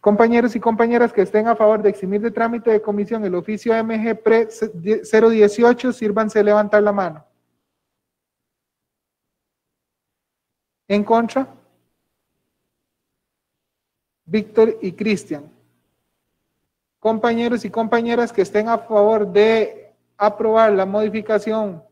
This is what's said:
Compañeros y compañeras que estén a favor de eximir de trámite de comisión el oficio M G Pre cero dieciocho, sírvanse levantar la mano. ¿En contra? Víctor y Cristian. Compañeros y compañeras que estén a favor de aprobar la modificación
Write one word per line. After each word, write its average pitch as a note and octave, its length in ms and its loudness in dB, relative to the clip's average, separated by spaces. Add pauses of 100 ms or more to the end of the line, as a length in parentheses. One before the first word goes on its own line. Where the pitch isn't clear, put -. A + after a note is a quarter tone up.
Compañeros A#3 540 2
y - 20 -4
compañeras A#3 540 0
que G3 100 0
estén G#3+ 240 0
a A#3 80 0
favor G#3+ 260 2
de G#3 100 2
eximir G3+ 300 -6
de A3+ 120 -4
trámite A3+ 400 -2
de G#3+ 100 2
comisión G#3 420 -4
el F3+ 120 -4
oficio G#3+ 360 -4
M A3+ 240 -2
G A3 240 -4
Pre A3+ 280 2 (560)
cero A3+ 260 4
dieciocho, A#3 640 2
sírvanse G#3+ 500 -2
levantar G#3 400 2
la G#3 80 2
mano. F3 340 -6 (3750)
¿En G#3 160 0
contra? A#3 420 -2 (2750)
Víctor A3 580 0
y F#3+ 80 -4
Cristian. E3+ 580 -6 (1500)
Compañeros A#3 640 -2
y G3+ 60 -8
compañeras A#3 640 -2
que G3 100 0
estén G#3+ 260 -2
a A#3 100 0
favor G#3+ 500 2
de G#3+ 680 0 (220)
aprobar A3 560 2
la G3 120 0
modificación G#3+ 960 -4 (120)